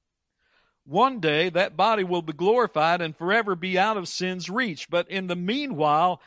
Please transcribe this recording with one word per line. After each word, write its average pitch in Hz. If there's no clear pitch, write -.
One 233
day 160
that 175
body 202
will 175
be 160
glorified 175
and 156
forever 208
be 180
out 214
of 180
sin's 185
reach, 202
but 170
in 190
the 175
meanwhile, 175